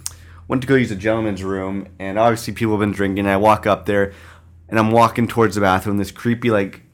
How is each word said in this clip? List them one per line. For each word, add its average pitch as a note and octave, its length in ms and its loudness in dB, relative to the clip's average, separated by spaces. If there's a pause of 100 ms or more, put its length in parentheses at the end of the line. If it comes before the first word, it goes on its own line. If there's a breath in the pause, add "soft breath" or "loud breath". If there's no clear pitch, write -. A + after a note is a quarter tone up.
(460 loud breath)
went B2+ 140 -2
to B2+ 80 -8
go C3+ 60 4
use A#2+ 160 2
the G2+ 60 -8
gentleman's G#2+ 460 -2
room, F#2+ 440 -6 (120)
and F#2+ 200 -6
obviously A2+ 340 0
people G#2+ 220 -2
have G2+ 60 0
been G#2 120 0
drinking. G2 340 -2
I G2 120 2
walk G#2+ 280 2
up G2 200 0
there, G2+ 260 0 (560 loud breath)
and A2 100 -2
I'm A2 120 2
walking A#2 360 4
towards G#2+ 280 2
the G2+ 80 0
bathroom. F#2+ 340 2
This F#2+ 140 -4
creepy, A#2+ 400 -2
like, G2+ 320 -2 (120)